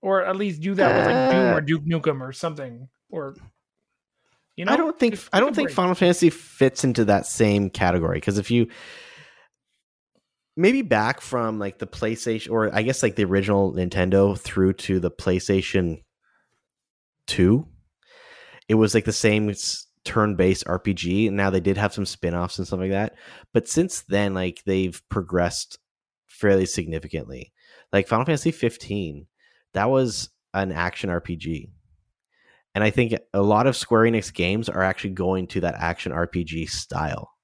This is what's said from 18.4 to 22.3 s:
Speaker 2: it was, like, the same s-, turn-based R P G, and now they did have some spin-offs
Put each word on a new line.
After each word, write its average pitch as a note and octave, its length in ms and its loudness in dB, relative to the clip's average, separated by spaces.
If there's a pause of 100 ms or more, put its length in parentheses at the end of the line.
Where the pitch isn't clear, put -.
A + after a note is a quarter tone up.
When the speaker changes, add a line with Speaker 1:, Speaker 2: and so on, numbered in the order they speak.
Speaker 2:
it G#2+ 60 2
was, A2 200 4
like, A2 100 4
the A2+ 80 -2
same G#2+ 380 2
s-, - 360 -8 (180)
turn-based F#2+ 640 2
R F2+ 120 -2
P G2+ 160 -2
G, F#2 340 0
and G2 80 -2
now G2 140 2
they F#2+ 100 2
did F#2+ 180 0
have G#2 160 0
some G2+ 120 -4
spin-offs F2 520 -4